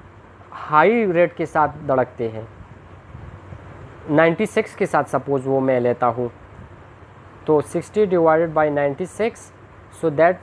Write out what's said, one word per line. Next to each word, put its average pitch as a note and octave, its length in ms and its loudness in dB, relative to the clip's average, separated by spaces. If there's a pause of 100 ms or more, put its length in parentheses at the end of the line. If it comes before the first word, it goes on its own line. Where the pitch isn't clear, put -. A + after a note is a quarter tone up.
(520)
हाई F#3 600 2
rate E3 220 2
के E3 120 -6
साथ D3+ 220 0 (180)
धड़कते B2+ 420 -2
हैं, A2 200 -12 (1600)
नाइंटी E3 360 2
सिक्स - 280 -4
के G3 120 -2
साथ D3+ 180 0
सपोज C3+ 420 -4
वो C3+ 140 0
मैं C3 200 0
लेता A#2+ 260 0
हूँ, A#2+ 240 -2 (1160)
तो D3+ 140 4
सिक्सटी F#3 460 -2
डिवाइडेड E3 440 2
बाई D3+ 200 0
नाइंटी C#3+ 360 -2
सिक्स, - 460 -6 (520)
so D#3+ 80 0
that E3 300 4